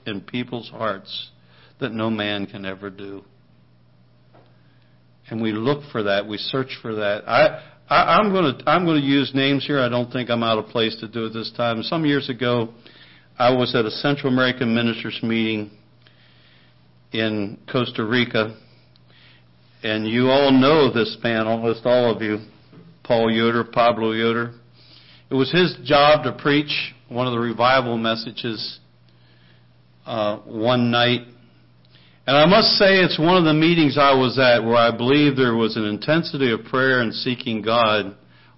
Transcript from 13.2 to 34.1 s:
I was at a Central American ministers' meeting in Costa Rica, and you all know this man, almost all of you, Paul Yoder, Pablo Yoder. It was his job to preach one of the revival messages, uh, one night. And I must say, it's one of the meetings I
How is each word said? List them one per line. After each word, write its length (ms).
I 140
was 220
at 100
a 60
Central 420
American 420
ministers' 480
meeting 480
in 460
Costa 340
Rica, 520
and 240
you 220
all 240
know 400
this 300
man, 240
almost 380
all 300
of 80
you, 160
Paul 280
Yoder, 340
Pablo 480
Yoder. 400
It 60
was 160
his 340
job 400
to 80
preach 640
one 180
of 60
the 60
revival 600
messages, 800
uh, 320
one 520
night. 320
And 100
I 80
must 260
say, 280
it's 220
one 160
of 80
the 100
meetings 420
I 180